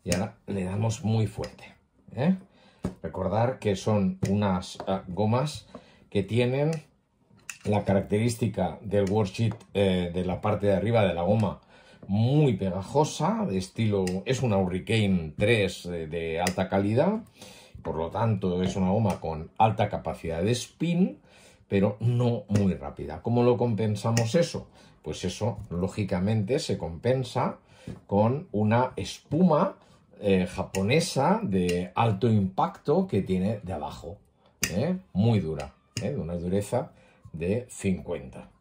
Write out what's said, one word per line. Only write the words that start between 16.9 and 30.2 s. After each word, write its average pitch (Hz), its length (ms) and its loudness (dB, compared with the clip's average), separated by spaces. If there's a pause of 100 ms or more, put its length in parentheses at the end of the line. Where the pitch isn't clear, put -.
por 80 140 -6
lo 82 140 -4
tanto 95 540 0
es 92 120 -2
una 92 140 0
goma 104 300 0
con 80 380 -8
alta 110 320 2
capacidad 82 540 -4
de 110 80 2
spin, 170 680 0 (460)
pero 98 320 2
no 120 480 0
muy 98 280 2
rápida. 71 480 -10
¿Cómo 120 200 2
lo 120 140 6
compensamos 113 760 0
eso? - 340 0 (340)
Pues - 200 -8
eso, 107 360 -4 (100)
lógicamente, 98 920 0
se 98 180 -2
compensa 123 800 -2 (480)
con 113 460 2
una 107 440 2
espuma, 147 840 2 (420)
eh, 95 280 2